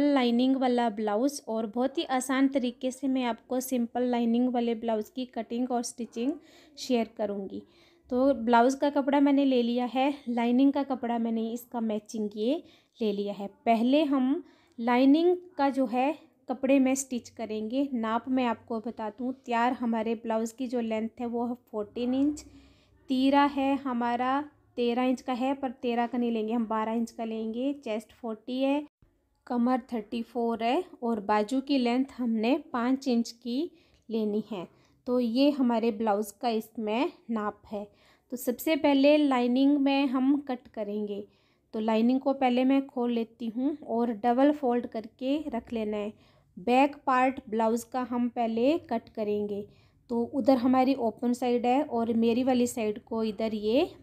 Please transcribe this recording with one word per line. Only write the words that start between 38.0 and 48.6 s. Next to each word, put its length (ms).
तो 60
सबसे 400
पहले 420
लाइनिंग 580
में 300
हम 340
कट 280
करेंगे, 540
तो 60
लाइनिंग 400
को 160
पहले 300
मैं 220
खोल 260
लेती 360
हूँ 260
और 300
डबल 360
फोल्ड 340
करके 500
रख 240
लेना 240
है। 160
बैक 500
पार्ट 320
ब्लाउज 360
का 180
हम 260
पहले 480